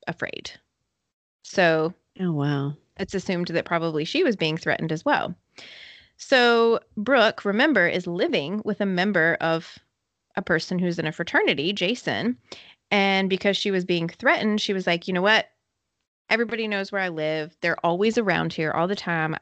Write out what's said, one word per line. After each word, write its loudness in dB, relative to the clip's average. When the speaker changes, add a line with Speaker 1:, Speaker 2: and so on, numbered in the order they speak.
Speaker 1:
afraid. -10
So 2
Speaker 2:
Oh, 0
wow. -2
Speaker 1:
it's -8
assumed -2
that -2
probably -2
she -2
was 2
being 0
threatened -2
as -6
well. 0
So 4
Brooke, 2
remember, 4
is -2
living -2
with -4
a 0
member 2
of -2
a -4
person 0
who's -2
in -4
a -4
fraternity, 0
Jason. -2
And 2
because 0
she -2
was 0
being -2
threatened, 0
she -4
was -2
like, 0
"You -2
know 0
what? 2
Everybody -2
knows -4
where -4
I -2
live. -4
They're -2
always 2
around 0
here -2
all 0
the -2
time. -2